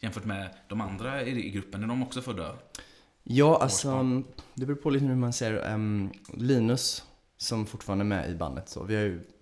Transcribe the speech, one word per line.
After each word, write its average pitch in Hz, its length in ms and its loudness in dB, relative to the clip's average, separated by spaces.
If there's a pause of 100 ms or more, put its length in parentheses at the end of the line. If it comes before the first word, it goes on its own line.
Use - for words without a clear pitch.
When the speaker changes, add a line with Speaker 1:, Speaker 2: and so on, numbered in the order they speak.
Speaker 1:
Jämfört 104 240 -6
med 98 260 -6 (180)
de 107 120 -4
andra 110 420 -6
i, 120 240 -2
i 104 40 -6
gruppen, 101 340 -6
är - 20 -2
de 127 160 0
också 127 200 -6
födda? 92 340 -6 (680)
Speaker 2:
Ja, 143 400 8
alltså, 135 260 2
Speaker 1:
Årsbarn. 131 360 2 (300)
Speaker 2:
det 131 120 -4
beror 143 100 0
på 143 140 -2
lite 139 160 4
hur 131 80 4
man 123 180 2
ser, 110 340 0
ehm, 107 440 0 (220)
Linus, 123 720 2 (320)
som 110 300 -2
fortfarande 101 360 -4
är 104 40 2
med 90 240 0
i 87 40 -4
bandet, 78 340 -6
så - 160 -10
vi 107 120 -2
har 104 60 2
ju 90 180 0 (220)